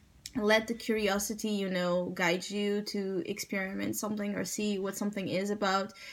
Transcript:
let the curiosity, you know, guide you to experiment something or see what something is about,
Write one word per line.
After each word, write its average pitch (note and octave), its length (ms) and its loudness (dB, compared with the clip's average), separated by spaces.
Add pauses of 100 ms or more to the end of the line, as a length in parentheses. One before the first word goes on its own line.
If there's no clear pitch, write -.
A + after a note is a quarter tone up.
(360)
let A3 300 4
the A#3 80 -2
curiosity, G#3+ 760 0
you G3 220 0
know, F3+ 440 2
guide F3+ 340 2
you G3+ 340 0
to G3 420 -2
experiment G3+ 720 -4
something G#3 380 -2
or F#3 100 -2
see G#3 340 0
what G3 180 -2
something G3+ 300 -2
is F#3+ 240 0
about, G3+ 420 2 (200)